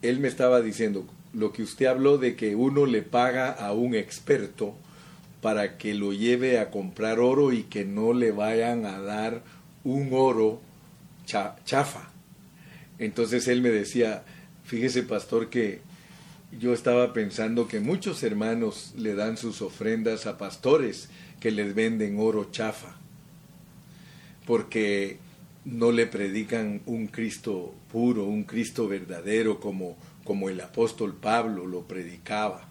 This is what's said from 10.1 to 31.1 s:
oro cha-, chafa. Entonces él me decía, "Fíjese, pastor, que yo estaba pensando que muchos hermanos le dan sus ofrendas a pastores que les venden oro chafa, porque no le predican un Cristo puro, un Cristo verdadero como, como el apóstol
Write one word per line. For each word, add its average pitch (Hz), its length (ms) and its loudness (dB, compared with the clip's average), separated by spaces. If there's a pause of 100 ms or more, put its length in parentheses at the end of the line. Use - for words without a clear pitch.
oro 117 480 4 (640)
cha-, - 400 -4
chafa. - 460 -2 (880)
Entonces 117 480 0
él 123 140 4
me 123 80 4
decía, 107 560 0 (400)
"Fíjese, 123 380 0
pastor, 113 480 -2
que 107 300 -2 (800)
yo 123 140 2
estaba 120 400 4
pensando 113 560 -2
que 107 120 -4
muchos 180 420 -2
hermanos 110 720 -2
le 110 180 -2
dan 110 220 -2
sus 113 240 -8
ofrendas 110 680 -2
a 104 120 -8
pastores 127 720 0 (280)
que 113 120 0
les 104 240 -2
venden 107 440 0
oro 107 320 0
chafa, - 460 -8 (1500)
porque 101 720 0 (480)
no 120 260 2
le 117 140 4
predican 104 800 -4
un 113 220 -4
Cristo 104 680 -6 (180)
puro, 113 320 2
un 104 200 -2
Cristo 110 440 -2
verdadero 98 720 -2
como, 95 380 -6 (260)
como 98 240 -2
el 92 140 -6
apóstol 113 520 0